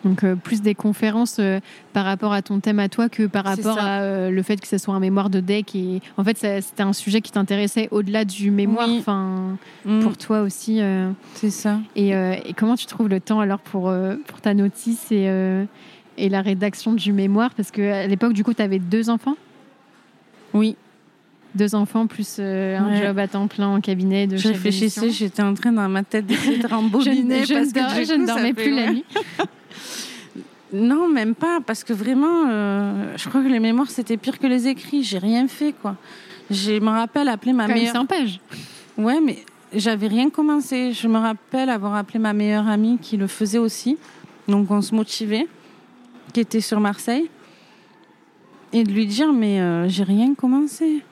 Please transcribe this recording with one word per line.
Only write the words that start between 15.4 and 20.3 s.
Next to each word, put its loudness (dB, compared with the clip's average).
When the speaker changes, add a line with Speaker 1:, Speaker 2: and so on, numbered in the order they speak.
Speaker 1:
et 0
la 2
rédaction -2
du 0
mémoire ? 2
Parce -4
qu'à 0
l'époque, 2
du 2
coup, 0
t'avais 0
deux 0
enfants ? 0